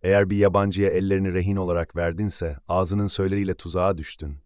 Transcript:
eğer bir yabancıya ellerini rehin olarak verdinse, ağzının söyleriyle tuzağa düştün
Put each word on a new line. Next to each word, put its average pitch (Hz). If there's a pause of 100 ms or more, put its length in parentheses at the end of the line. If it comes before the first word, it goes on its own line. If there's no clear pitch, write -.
eğer 98
bir 101
yabancıya 98
ellerini 95
rehin 92
olarak 87
verdinse, 85 (100)
ağzının 95
söyleriyle 95
tuzağa 90
düştün 73